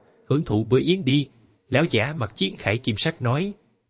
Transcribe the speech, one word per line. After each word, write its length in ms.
"Hưởng 160
thụ 200
bữa 160
yến 240
đi." 220
Lão 220
giả 260
mặc 200
chiến 200
khải 220
kim 200
sắc 240
nói, 300